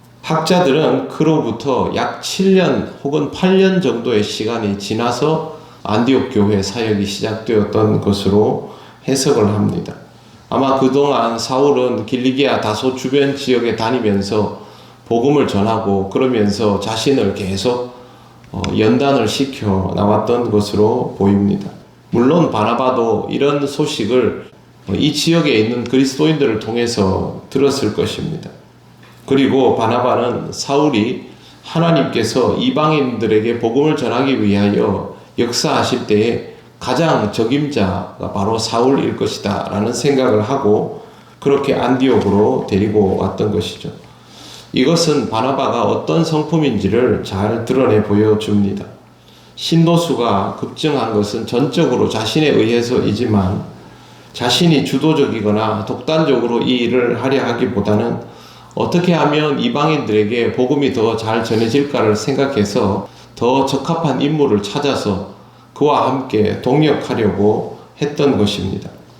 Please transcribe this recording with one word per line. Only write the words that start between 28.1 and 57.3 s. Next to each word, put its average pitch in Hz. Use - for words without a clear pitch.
그리고 135
바나바는 120
사울이 139
하나님께서 127
이방인들에게 120
복음을 139
전하기 123
위하여 101
역사하실 123
때에 107
가장 135
적임자가 110
바로 104
사울일 120
것이다 -
라는 104
생각을 123
하고, 110
그렇게 139
안디옥으로 120
데리고 101
왔던 95
것이죠. -
이것은 139
바나바가 120
어떤 156
성품인지를 127
잘 113
드러내 120
보여줍니다. 101
신도수가 147
급증한 127
것은 104
전적으로 127
자신에 139
의해서이지만, 107
자신이 135
주도적이거나 110
독단적으로 127
이 127
일을 120
하려 131